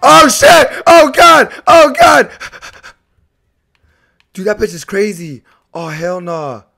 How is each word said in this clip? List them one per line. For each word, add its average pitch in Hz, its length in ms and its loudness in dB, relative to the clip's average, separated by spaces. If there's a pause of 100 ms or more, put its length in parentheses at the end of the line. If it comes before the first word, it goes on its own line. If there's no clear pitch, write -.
Oh, 302 280 4
shit! - 580 0
Oh, 330 240 4
God! 330 400 2 (160)
Oh, 311 320 4
God! 302 320 2 (2000)
Dude, 185 140 -10
that 208 100 -4
bitch 208 160 -8
is 165 120 -18
crazy. 175 580 -8 (300)
Oh, 165 160 -14
hell 175 320 -10
nah. 151 420 -12 (140)